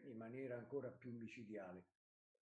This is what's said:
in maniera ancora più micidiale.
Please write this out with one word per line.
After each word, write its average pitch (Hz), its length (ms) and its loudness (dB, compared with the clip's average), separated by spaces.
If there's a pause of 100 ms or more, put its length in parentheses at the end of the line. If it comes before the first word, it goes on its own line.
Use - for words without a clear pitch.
in 131 100 -2
maniera 123 400 2
ancora 123 340 2
più 123 220 -4
micidiale. 104 760 -2 (640)